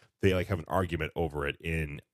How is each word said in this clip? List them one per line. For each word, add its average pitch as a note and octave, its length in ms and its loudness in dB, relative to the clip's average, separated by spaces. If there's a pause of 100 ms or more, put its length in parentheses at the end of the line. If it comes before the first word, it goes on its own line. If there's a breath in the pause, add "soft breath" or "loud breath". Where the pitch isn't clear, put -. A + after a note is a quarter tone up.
(220 soft breath)
they, G2 120 6
like, F2+ 140 0
have F2+ 120 -2
an D#2 80 -10
argument E2 480 0
over D2 320 -2
it C#2+ 140 -2
in D#2+ 400 -4 (120)